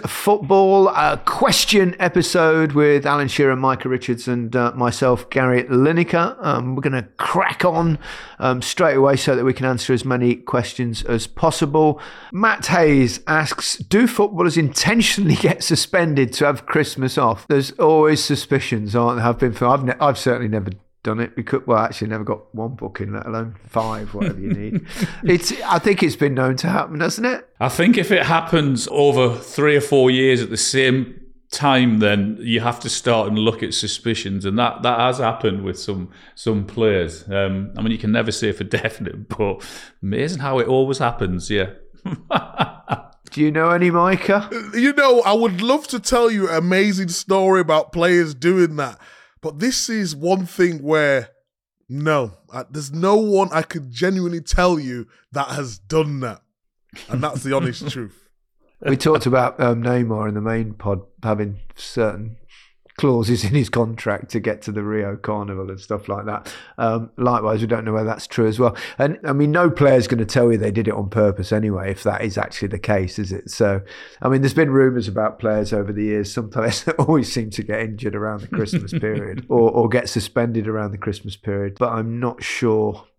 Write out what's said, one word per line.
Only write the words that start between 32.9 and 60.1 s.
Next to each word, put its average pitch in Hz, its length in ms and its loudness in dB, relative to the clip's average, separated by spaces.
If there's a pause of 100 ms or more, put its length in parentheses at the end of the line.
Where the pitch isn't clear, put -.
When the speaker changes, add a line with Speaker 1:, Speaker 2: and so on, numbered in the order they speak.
Speaker 2:
and 107 100 0
look 110 240 0
at - 100 -6
suspicions, 101 720 -4
and 101 140 -2
that, 120 240 -2
that 120 160 0
has 123 180 0
happened 113 460 -2
with 92 160 -6
some, 95 320 -8 (240)
some 104 300 -2
players. 98 680 -2
Um, 98 440 -2
I - 60 -8
mean, 110 100 0
you 113 60 -2
can 107 140 -2
never 113 200 0
say 104 200 -2
for 95 120 -6
<laughs> 101 180 -4
definite, 104 460 -8
but - 380 -4 (380)
amazing 127 380 -4
how 135 180 -2
it 117 80 0
always 131 320 0
happens, 95 500 -2
yeah. 101 220 -2 (340)
<laughs> - 1300 -6
Speaker 1:
Do 151 100 -2
you 151 100 4
know 160 200 2
any, 175 180 2
Micah? 185 580 2 (280)
Speaker 3:
You 262 180 4
know, 269 280 6
I 202 120 4
would 214 300 0
love 269 240 2
to 247 120 -6
tell 240 300 2
you 202 180 0
an 165 100 -2
amazing 185 520 2
story 190 500 2
about 156 320 2
players 170 440 2
doing 170 400 2
that, 139 240 -6 (420)
but 151 180 -8
this 247 300 -2
is 202 260 -4
one 180 300 0
thing 170 380 0
where, 143 460 2 (600)
no, 139 440 0 (200)
I, 127 160 -10
there's 139 220 -10
no 180 240 2
one 202 360 2
I 160 120 0
could 143 260 -10
genuinely 175 500 -2
tell 180 400 2
you 123 280 -8 (240)
that 139 180 -4
has 127 300 -8
done 147 400 -2
that. 117 240 -8 (680)
And 123 140 -2
that's 139 180 -6
the 135 140 -2
honest 131 340 -4
Speaker 1:
<laughs> - 0 -
Speaker 3:
truth. 117 380 -12 (580)
Speaker 1:
We 135 120 2
talked 156 280 2
about, 127 340 2
um, 120 220 2
Neymar 117 480 0